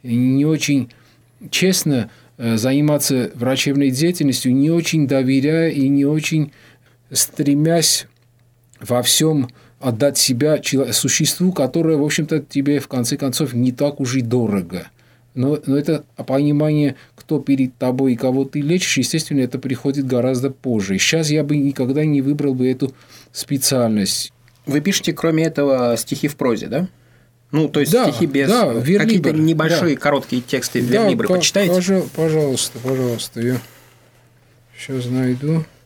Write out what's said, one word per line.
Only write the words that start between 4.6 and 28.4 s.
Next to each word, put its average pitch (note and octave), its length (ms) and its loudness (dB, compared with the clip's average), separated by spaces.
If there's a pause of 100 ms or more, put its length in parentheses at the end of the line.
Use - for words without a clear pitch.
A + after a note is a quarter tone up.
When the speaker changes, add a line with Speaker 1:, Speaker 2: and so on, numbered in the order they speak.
Speaker 1:
очень D#3+ 380 0
доверяя C#3 640 2
и C3+ 180 0
не C#3 160 4
очень D3+ 480 0 (580)
стремясь D3+ 960 0 (760)
во B2 220 0
всём D3+ 460 0 (300)
отдать C3+ 380 0
себя C3 420 2
чело-, C3 340 -2
существу, D#3+ 600 0
которое, D#3+ 460 0
в C#3+ 40 0
общем-то, D3+ 380 -2
тебе, C#3+ 400 -2
в - 80 -14
конце B2+ 300 -2
концов, C3 340 -4
не B2 200 0
так C#3+ 280 -2
уж B2+ 160 -2
и C3 60 0
дорого. G2+ 640 -2 (480)
Но, C#3 320 0
но C#3 100 0
это D3 280 -2 (220)
понимание, D3 680 2 (180)
кто - 260 -4
перед C3+ 360 0
тобой B2+ 380 0
и - 20 -2
кого C3+ 300 0
ты D3 160 -6
лечишь, F3 340 0
естественно, C#3+ 440 -2
это B2+ 180 -2
приходит C3+ 480 -4
гораздо B2+ 440 0
позже. G#2 460 -2
И - 20 -2
щас D#3+ 320 0
я D3+ 140 2
бы D3 140 0
никогда C#3 480 0
не C#3+ 160 2
выбрал C#3+ 320 0
бы B2+ 160 0
эту B2+ 240 -4 (380)
специальность. A#2 1000 -2 (320)
Speaker 2:
Вы D3 160 0
пишете, E3+ 320 -2
кроме D#3+ 320 0
этого, C3+ 540 0
стихи - 280 -4
в D3 100 -4
прозе, A#2+ 320 -2
да? E3 200 -2 (640)
Ну, D3+ 160 2
то D3 120 0
есть D3+ 120 2
Speaker 1:
Да, A#3 180 4
Speaker 2:
стихи - 160 0
без, C#3 220 0